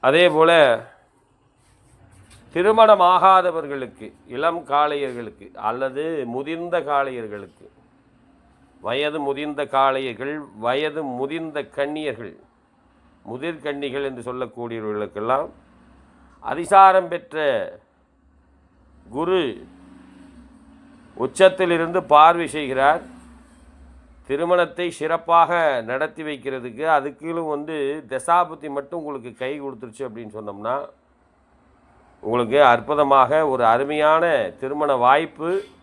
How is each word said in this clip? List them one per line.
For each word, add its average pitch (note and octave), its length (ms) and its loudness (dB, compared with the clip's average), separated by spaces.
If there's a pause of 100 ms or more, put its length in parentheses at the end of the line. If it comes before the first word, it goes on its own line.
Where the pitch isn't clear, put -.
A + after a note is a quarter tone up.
அதே D#3+ 160 4 (120)
போல D#3+ 160 6 (2000)
திருமணமாகாதவர்களுக்கு, F3+ 1500 4 (280)
இளம் E3 220 -2 (140)
காளையர்களுக்கு C3 760 -2 (220)
அல்லது C3 340 -6 (320)
முதிர்ந்த E3 400 -8 (120)
காளையர்களுக்கு, A#2+ 800 -6 (1200)
வயது D3 420 -4
முதிர்ந்த D3 360 -6 (120)
காளையர்கள், C3+ 580 -2 (320)
வயது D3 380 -4 (160)
முதிர்ந்த D3 420 -8 (140)
கன்னியர்கள், C#3+ 580 -8 (960)
முதிர்கன்னிகள் C#3+ 800 -6
என்று B2 200 -12
சொல்லக்கூடியவர்களுக்கெல்லாம் A#2 1160 -6 (960)
அதிசாரம் F3+ 680 4
பெற்ற D#3+ 340 -6 (1700)
குரு E3+ 260 0 (1700)
உச்சத்திலிருந்து E3+ 840 2 (140)
பார்வை E3 420 6
செய்கிறார். C#3 460 0 (1300)
திருமணத்தை E3+ 560 0 (120)
சிறப்பாக E3 540 2 (380)
நடத்தி D3+ 380 -4
வைக்கிறதுக்கு B2+ 580 -8 (100)
அதுக்கிலும் D#3 560 -4
வந்து D3+ 240 -6 (340)
தசாபுத்தி D#3+ 580 -2 (100)
மட்டும் C#3+ 240 -10
உங்களுக்கு C3+ 300 -12 (100)
கை C3 180 -6
கொடுத்துருச்சு B2+ 480 -12
அப்படின்னு G#2+ 300 -14
சொன்னோம்னா G#2 360 -8 (1500)
உங்களுக்கு A#2+ 340 0 (140)
அற்புதமாக C3+ 680 2 (120)
ஒரு B2 120 -2 (100)
அருமையான D3+ 520 2 (360)
திருமண D3 280 -4 (140)
வாய்ப்பு D3+ 460 0 (340)